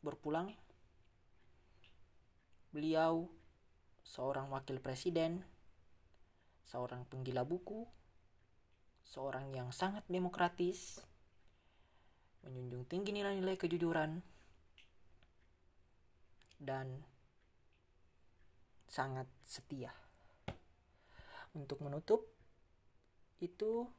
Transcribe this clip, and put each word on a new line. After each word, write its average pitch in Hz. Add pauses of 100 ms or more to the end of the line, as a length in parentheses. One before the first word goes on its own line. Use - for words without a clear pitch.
berpulang. 156 (2250)
Beliau 160 (800)
seorang 135
wakil 135
presiden, 165 (1300)
seorang 123
penggila 131
buku, 208 (1200)
seorang 135
yang 123
sangat 196
demokratis, 180 (1400)
menjunjung 127
tinggi 202
nilai-nilai 196
kejujuran, 165 (2250)
dan 131 (1800)
sangat 131 (180)
setia. - (1600)
Untuk 143
menutup 156 (1200)
itu 220 (140)